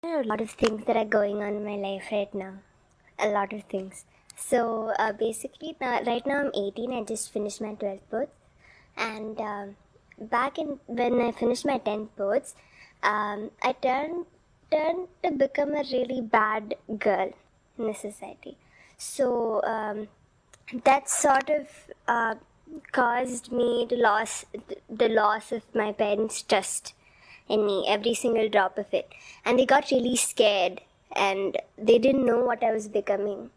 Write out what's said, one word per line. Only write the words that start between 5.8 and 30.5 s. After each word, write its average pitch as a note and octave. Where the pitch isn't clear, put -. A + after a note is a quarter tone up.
right A#3+
now C#4
I'm C#4+
eighteen. G#3+
I A#3+
just A3
finished G#3
my G#3+
twelfth G3
board. B3+
And, G#3+
um, G3+
back A#3+
in, D4
when A#3+
I A#3
finished A#3+
my C4+
tenth G#3+
boards, G#3
um, G#3
I C4
turned, D4
turned E4+
to F4
become C#4+
a C#4+
really B3+
bad G#3+
girl F#3+
in A#3
the G#3+
society. -
So, A#3+
um, G#3+
that C#4
sort C#4
of, D4
uh, A#3
caused B3
me A#3+
to A#3+
loss, A3+
the A3
loss G#3+
of A#3
my G#3+
parents' G#3
trust -
in G#3+
me, G3
every G#3
single A3+
drop G3+
of G#3
it. -
And A#3+
they C4
got C#4+
really B3
scared G3